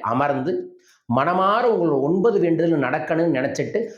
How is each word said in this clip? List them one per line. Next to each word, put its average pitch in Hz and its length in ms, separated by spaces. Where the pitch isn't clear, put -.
அமர்ந்து 135 520
மனமார 180 540
உங்களோட 170 280
ஒன்பது 185 400
வேண்டுதல் 165 440
நடக்கணும்னு 156 540
நினைச்சிட்டு 139 400